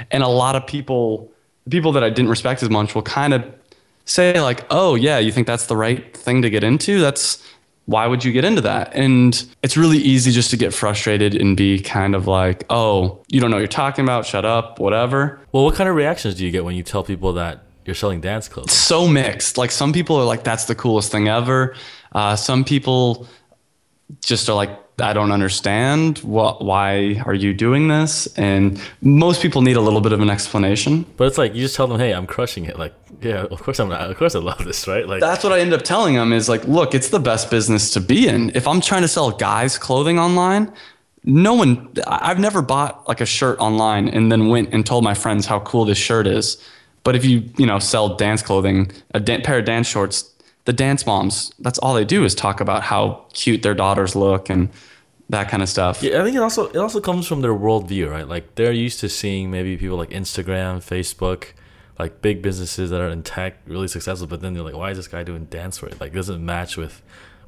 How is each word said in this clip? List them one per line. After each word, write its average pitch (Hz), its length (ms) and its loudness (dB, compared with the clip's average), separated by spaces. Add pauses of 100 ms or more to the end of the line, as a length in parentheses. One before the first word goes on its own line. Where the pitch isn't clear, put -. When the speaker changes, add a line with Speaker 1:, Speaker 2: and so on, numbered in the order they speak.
(120)
Speaker 1:
And 139 100 0
a 127 60 2
lot 127 280 2
of 131 120 -4
people, 120 640 -4 (320)
the 127 80 -8
people 160 220 2
that 135 100 4
I 113 60 2
didn't 120 200 2
respect 123 320 -2
as 117 80 0
much 104 240 0
will 110 80 -2
kind 139 320 0
of 123 100 0 (640)
say, 180 340 2
like, 127 300 0
"Oh, 175 240 4
yeah, 135 240 2
you 110 140 2
think 117 160 0
that's 120 180 -2
the 113 120 -2
right 110 380 -2
thing 123 280 0
to 113 80 2
get 104 120 2
into? 156 360 2
That's, - 420 0 (440)
why 110 220 2
would 123 160 0
you 127 80 2
get 131 140 2
into 202 160 2
that?" 104 320 -2
And 127 520 4 (180)
it's 131 120 -2
really 156 220 6
easy 127 340 4
just 120 200 2
to 120 60 0
get 107 160 0
frustrated 104 600 0
and 98 220 2
be 98 220 4
kind 98 360 0
of 95 120 -2
like, 92 420 2
"Oh, 104 580 0
you 135 140 2
don't 120 80 2
know 110 80 2
what 95 40 0
you're 87 60 -2
talking 139 380 -2
about, 123 200 0
shut 98 200 -2
up," 113 340 -2
whatever. 123 600 0 (120)
Speaker 2:
Well, 135 140 4
what 151 100 2
kind 190 140 0
of 175 60 0
reactions 147 400 -2
do 92 100 -6
you 87 60 -2
get 90 120 -2
when 90 120 -6
you 90 80 -6
tell 98 200 -4
people 92 300 -4
that 85 300 -6 (220)
you're 92 100 -8
selling 98 260 -4
dance 101 280 -8
clothes? - 240 -6
Speaker 1:
So 175 340 2
mixed. 131 500 2
Like, 123 140 0
some 143 220 0
people 165 240 2
are 127 80 4
like, 117 180 -2
"That's 113 220 -2
the 117 100 -2
coolest 110 360 0
thing 107 180 2
ever." 127 460 0 (360)
Uh, 104 240 0
some 131 300 0
people 127 600 0 (920)
just - 280 -2
are 107 60 2
like, 101 140 0 (300)
"I 104 140 0
don't 104 180 2
understand. 113 880 0
What, 107 440 -2
why 101 600 0
are 101 80 -2
you 98 200 0
doing 123 340 2
this?" 156 400 0 (100)
And 98 420 2 (220)
most 160 400 4
people 143 200 2
need 127 140 6
a 117 60 4
little 107 200 4
bit 107 100 2
of 104 100 2
an 104 80 4
explanation. 104 760 0 (120)
Speaker 2:
But 127 100 4
it's 135 100 -2
like, 110 180 0
you 120 60 -4
just 135 140 -4
tell 131 120 0
them, 117 120 -2
"Hey, 120 140 0
I'm 90 140 -4
crushing - 380 -6
it." - 140 -10
Like, 78 140 -8 (280)
"Yeah, 104 300 -4
of 101 120 -12
course - 160 -4
I'm 104 100 -2
not, 87 200 -6
of 95 80 -10
course 165 180 0
I 95 40 0
love 87 240 -6
this," - 240 -8
right? 95 200 -4
Like, 95 120 -6
Speaker 1:
That's 170 240 -2
what 196 80 0
I 185 80 2
end 175 140 2
up 147 80 0
telling 180 340 0
them 117 160 2
is 113 160 2
like, 113 180 0
"Look, 151 280 2
it's 127 160 0
the 202 100 2
best 117 300 0
business 107 420 0
to 101 80 0
be 139 280 4
in." 117 280 0
If 123 120 -2
I'm 165 120 2
trying 185 220 0
to 170 60 2
sell 151 240 0
guys 107 460 0
clothing 147 420 0
online, 185 520 2 (540)
no 175 280 6
one, 131 360 4 (160)
I, - 240 -2
I've 180 100 0
never 202 220 2
bought, 135 480 -2
like, 120 100 -4
a 120 60 0
shirt 127 340 0
online 107 480 2
and 113 240 4
then 113 160 4
went 117 260 2
and 110 120 2
told 120 180 2
my 101 120 2
friends 101 320 -2
how 104 140 0
cool 117 240 0
this 104 120 2
shirt 113 300 0
is. 107 300 -2 (460)
But 127 120 2
if 123 100 0
you, 120 320 2
you 135 80 4
know, 101 140 2
sell 101 360 0
dance 104 260 0
clothing, 98 500 0 (220)
a 104 60 -2
dan-, 104 220 -2
pair 139 180 0
of 107 60 -2
dance 117 220 0
shorts, - 420 -4 (360)
the 123 60 0
dance 135 340 0
moms, 98 540 -2
that's 123 200 -4
all 131 140 0
they 107 120 2
do 185 180 2
is - 100 2
talk 98 280 -2
about 101 220 -2
how 104 500 -2
cute 110 300 -2
their 104 100 2
daughters 98 420 0
look 98 340 2
and 92 200 0 (580)
that 101 220 -4
kind 101 120 -2
of 95 60 -2
stuff. 92 340 -2
Speaker 2:
Yeah, 139 200 0
I - 20 0
think 254 140 -2
it 247 40 0
also, 226 260 -2
it - 100 -8
also 214 240 -4
comes 180 260 -4
from 147 140 -4
their 120 120 0
worldview, 98 560 -2
right? 76 160 -8
Like, 82 300 -12
they're 117 160 0
used 117 300 -4
to 104 80 -6
seeing 95 420 -6
maybe 92 240 -4
people 90 220 -4
like 85 140 -8
Instagram, 92 640 -6
Facebook, 92 720 -6 (520)
like, 82 220 -10
big 104 200 -2
businesses 92 500 -6
that 87 100 -4
are 90 80 -4
in 82 140 -8
tech, 92 340 -10 (100)
really 90 220 -8
successful, 90 360 -8
but 80 160 -12
then 92 120 -8
they're 85 100 -8
like, 78 120 -12
"Why 92 160 -8
is 95 60 -10
this 90 120 -14
guy 87 140 -12
doing 82 220 -12
dance 85 320 -12
for - 100 -14
it?" - 120 -16
Like, 73 140 -12
it - 20 -16
doesn't 92 280 -8
match 87 340 -8
with 80 240 -12 (460)